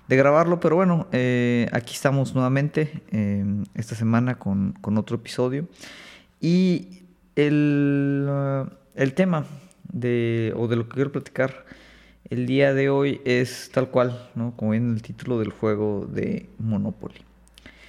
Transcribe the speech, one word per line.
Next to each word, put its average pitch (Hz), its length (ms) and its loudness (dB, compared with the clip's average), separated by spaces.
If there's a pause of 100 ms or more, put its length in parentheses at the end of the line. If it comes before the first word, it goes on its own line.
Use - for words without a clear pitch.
de 131 100 4
grabarlo. 160 420 6
Pero 160 180 4
bueno, 180 340 4
eh, 120 640 2
aquí 113 200 -4
estamos 135 400 0
nuevamente, 139 760 0
eh, 101 340 0 (300)
esta 113 180 -6
semana 113 460 0
con, 98 320 0 (100)
con 104 160 0
otro 113 200 -2
episodio. 127 500 -4 (720)
Y 180 640 0 (320)
el, 143 920 2
ah, 139 400 -2 (280)
el 135 180 0
tema 175 320 0 (460)
de, 117 680 0
o 117 100 0
de 117 80 0
lo 117 140 -2
que - 60 -14
quiero 135 160 -2
platicar - 540 -4 (640)
el 123 180 -2
día 139 260 4
de 135 160 2
hoy 139 360 0
es 123 460 0
tal - 180 0
cual, 123 440 0
¿no? 120 220 -6
Como 107 160 -2
viene 117 220 0
el 110 80 -4
título - 380 -6
del 107 120 -2
juego 104 580 -2
de - 480 -4
Monopoly. 104 640 -4 (680)